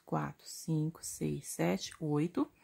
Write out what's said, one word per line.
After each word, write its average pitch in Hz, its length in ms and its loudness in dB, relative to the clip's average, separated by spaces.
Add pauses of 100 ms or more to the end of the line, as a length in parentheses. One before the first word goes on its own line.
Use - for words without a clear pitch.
quatro, 151 400 -2
cinco, 160 580 0
seis, 147 440 -2
sete, 175 500 0
oito, 160 500 2 (160)